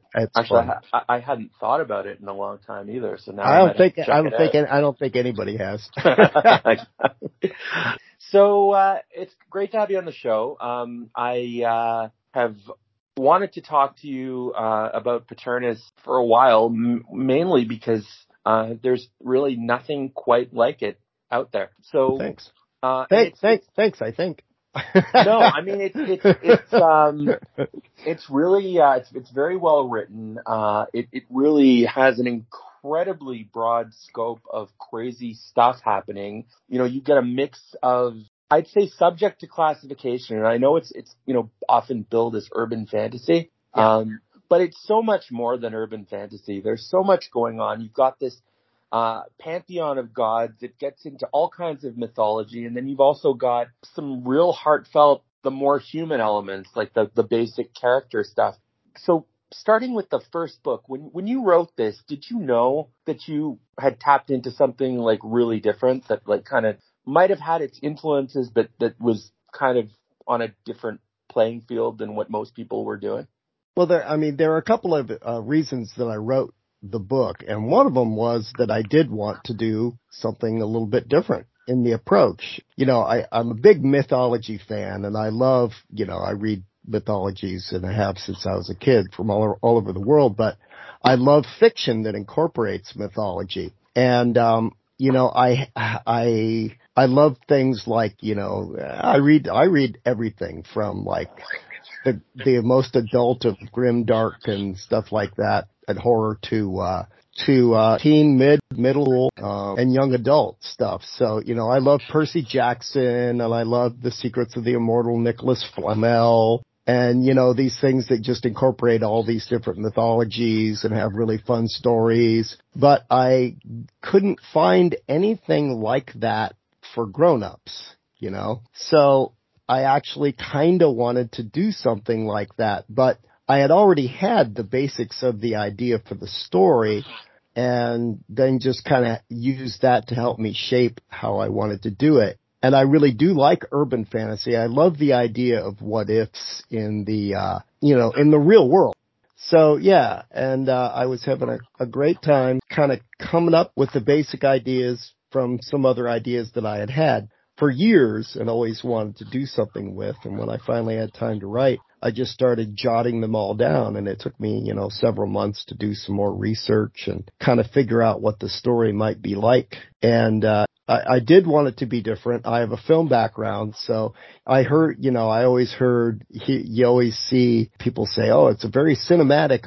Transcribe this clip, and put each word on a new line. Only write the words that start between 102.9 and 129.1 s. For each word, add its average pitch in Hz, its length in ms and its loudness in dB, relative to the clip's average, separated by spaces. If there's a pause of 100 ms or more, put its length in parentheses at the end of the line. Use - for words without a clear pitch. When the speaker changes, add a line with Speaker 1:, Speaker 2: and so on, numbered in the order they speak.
Speaker 1:
adult 123 480 0
of 110 120 0 (160)
grimdark 117 720 -2
and 101 300 -6
stuff 107 360 -6
like 104 240 -4
that 104 320 -2 (180)
and 101 120 -4
horror 110 400 0 (120)
to, 101 280 -4
uh, 90 260 -4 (420)
to, 123 280 6
uh, 110 240 4
teen, 151 400 6
mid, 143 220 6 (160)
middle, 131 540 2 (100)
uh, 101 340 -6
and 127 180 2
young 135 220 2
adult 120 480 2
stuff. 95 420 -6
So, 110 400 -2
you 120 100 -4
know, 113 140 -2
I 131 100 2
love 139 220 4 (100)
Percy 156 320 0
Jackson, 123 960 -2
and 117 140 -2
I 117 80 -2
love 120 400 -2
The 123 80 -4
Secrets 117 460 -6
of 117 80 -6
the 123 100 0
Immortal 117 440 0
Nicholas 117 460 -2 (100)
Flamel. 117 880 2 (220)
And, 123 400 2
you 135 100 4
know, 127 200 4
these 127 260 -2
things 131 280 0
that 113 140 0
just 120 220 -4
incorporate 120 600 0
all 110 200 0
these 113 220 -4
different 113 320 -4
mythologies 110 1040 -2
and 107 100 -2
have 104 220 -2
really 110 240 -2
fun 113 300 -2
stories. 113 880 0 (180)
But 143 340 4
I 127 480 2 (460)
couldn't 196 380 2 (120)
find 180 440 4 (120)
anything 147 720 -2
like 123 340 -4
that 110 420 -4 (360)
for 117 140 -6
grown-ups, 123 880 -2 (240)
you 95 120 -10
know? 101 320 -6 (120)
So 139 580 2 (360)